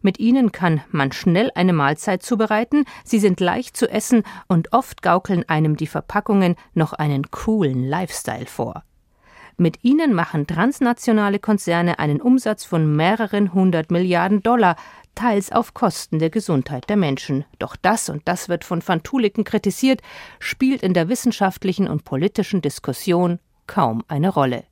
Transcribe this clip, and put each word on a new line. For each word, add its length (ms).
Mit 180
ihnen 320
kann 300
man 200
schnell 420
eine 200
Mahlzeit 500
zubereiten, 640
sie 140
sind 200
leicht 380
zu 100
essen 360
und 260
oft 300
gaukeln 440
einem 300
die 100
Verpackungen 680
noch 200
einen 360
coolen 580
Lifestyle 600
vor. 360
Mit 280
ihnen 300
machen 340
transnationale 920
Konzerne 600
einen 220
Umsatz 420
von 320
mehreren 580
hundert 380
Milliarden 500
Dollar, 340
teils 360
auf 220
Kosten 460
der 100
Gesundheit 600
der 60
Menschen. 480
Doch 180
das, 320
und 160
das 240
wird 160
von 220
van 180
Thulecken 400
kritisiert, 580
spielt 420
in 120
der 160
wissenschaftlichen 800
und 160
politischen 560
Diskussion 760
kaum 400
eine 220
Rolle. 420